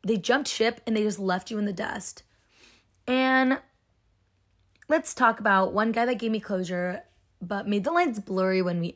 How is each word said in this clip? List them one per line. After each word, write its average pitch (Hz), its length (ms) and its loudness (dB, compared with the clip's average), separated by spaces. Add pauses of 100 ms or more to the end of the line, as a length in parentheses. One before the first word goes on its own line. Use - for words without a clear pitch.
They 220 100 2
jumped 247 320 0
ship 226 380 0
and 220 100 0
they 208 60 2
just 208 160 0
left 190 320 -2
you 220 80 -6
in 208 60 -2
the 202 80 -2
dust. - 500 -8 (880)
And 262 500 4 (1300)
let's 320 240 2
talk 226 280 2
about 196 320 4
one 214 180 0
guy 233 140 0
that 240 140 0
gave 226 120 -4
me 220 100 -2
closure 180 600 -4 (380)
but 196 260 -6
made 202 160 0
the 247 80 -2
lines 330 300 0
blurry 190 420 0
when 175 160 -2
we 170 180 -4